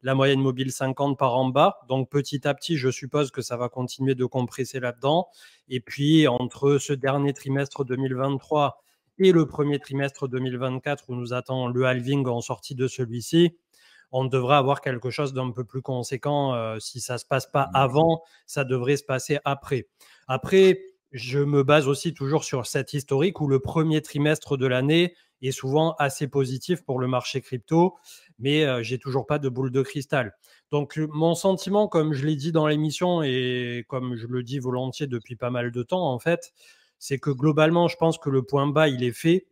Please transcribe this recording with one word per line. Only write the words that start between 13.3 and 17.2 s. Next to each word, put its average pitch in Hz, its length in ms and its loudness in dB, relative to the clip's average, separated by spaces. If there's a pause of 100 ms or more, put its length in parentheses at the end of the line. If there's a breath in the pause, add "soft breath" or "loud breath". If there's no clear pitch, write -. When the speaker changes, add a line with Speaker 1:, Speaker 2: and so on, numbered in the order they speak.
Speaker 1:
on 131 140 -2
devrait 127 320 2
avoir 135 240 2
quelque 127 300 -6
chose 139 240 -4
d'un 127 160 -4
peu 123 140 -8
plus 131 180 -10
conséquent, 135 720 -2
euh, 113 240 -6
si - 220 -12
ça 123 180 -8
se - 80 -14